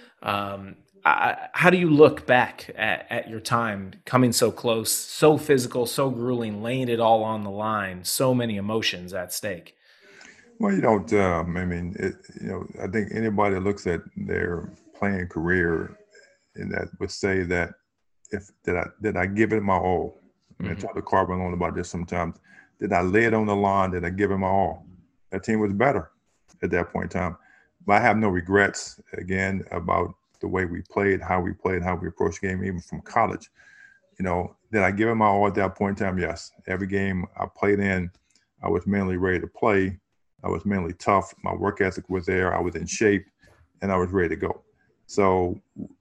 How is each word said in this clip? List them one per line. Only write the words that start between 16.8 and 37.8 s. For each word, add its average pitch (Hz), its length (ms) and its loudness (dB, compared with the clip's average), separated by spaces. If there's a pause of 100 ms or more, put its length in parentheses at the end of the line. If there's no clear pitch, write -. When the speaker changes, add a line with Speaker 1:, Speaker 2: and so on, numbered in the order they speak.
Speaker 2:
would 98 140 -6
say 95 320 0
that 87 300 -2 (580)
if, 98 180 -10 (140)
did 90 120 -2
I, 85 100 -2 (140)
did 101 160 -2
I 90 80 0
give 104 280 2
it 107 100 2
my 98 140 2
all? 87 440 0 (380)
I - 60 -8
mean, 85 80 -4
Speaker 1:
Mm-hmm. 85 60 -6
Speaker 2:
I - 20 -12
talk 101 140 -8
to 98 80 -6
Carl 95 260 2
Malone 90 260 -4
about 87 200 -4
this 90 140 -6
sometimes. 85 480 -6 (420)
Did 101 140 -2
I 87 100 4
lay 98 220 4
it 113 100 2
on 110 120 2
the 104 100 2
line? 98 340 2
Did 90 140 -4
I 87 60 -2
give 95 200 0
it 98 60 0
my 95 120 0
all? 95 360 0 (460)
That 98 140 -8
team 110 160 0
was 101 120 0
better 104 380 0 (520)
at 90 80 -2
that 87 220 -2
point 87 220 -6
in 92 60 -2
time. 90 160 -4 (500)
But 101 80 4
I 104 60 6
have 110 160 4
no 107 120 2
regrets, 95 720 2 (140)
again, 95 560 -2
about 90 440 -2 (260)
the 95 80 -4
way 92 160 0
we 87 180 -6
played, 98 380 0
how 90 200 0
we 92 120 -2
played, 90 300 -2
how 90 140 -2
we 90 120 -6
approached 87 320 -2
the 98 80 -4
game, 92 160 -4
even 92 160 -4
from - 220 -12
college. - 460 -2 (720)
You 92 60 -4
know, 92 300 -2 (180)
did 107 100 4
I 92 80 4
give 104 180 2
it 117 60 0
my 110 120 4
all 101 200 4
at 92 80 0
that 95 220 0
point 101 220 -2
in 101 80 -2
time? 92 120 -2
Yes. 87 340 -6 (140)
Every 92 200 -4
game 98 400 -2 (120)
I - 80 -4
played 101 320 0
in, 92 320 0 (520)